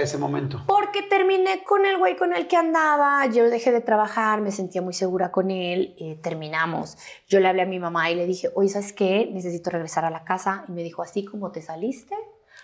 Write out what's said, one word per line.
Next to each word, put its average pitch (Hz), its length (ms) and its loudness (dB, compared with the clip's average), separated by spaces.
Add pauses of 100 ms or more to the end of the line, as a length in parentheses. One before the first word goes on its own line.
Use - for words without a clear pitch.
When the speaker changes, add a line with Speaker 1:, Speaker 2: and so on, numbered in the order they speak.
Speaker 1:
ese 143 160 -2
momento? 143 480 -4
Speaker 2:
Porque 415 360 2
terminé 381 600 2
con 392 240 4
el 381 100 2
güey 370 200 2
con 349 180 0
el 339 140 -2
que 359 80 4
andaba, 302 680 4
yo 233 220 4
dejé 233 220 2
de 233 100 4
trabajar, 214 600 2
me 202 100 -2
sentía 185 320 -4
muy 180 120 -6
segura 185 360 0
con 190 220 0
él, 185 480 -2
eh, 156 200 -10
terminamos. 160 800 -4 (300)
Yo 196 100 6
le 190 100 6
hablé 185 140 2
a 180 40 0
mi 185 120 -4
mamá 170 320 0
y 170 60 0
le 175 100 -2
dije, 180 300 -2
"Oye, 196 120 4
¿sabes 202 240 -6
qué? 196 400 2
Necesito 175 380 -6
regresar 165 340 -4
a 165 60 0
la 165 140 -10
casa." 190 420 -4
Y 185 60 -12
me 170 100 -6
dijo, 170 220 -8
"Así 202 200 -6
como 202 280 -10
te 160 100 -12
saliste, 226 540 -8 (480)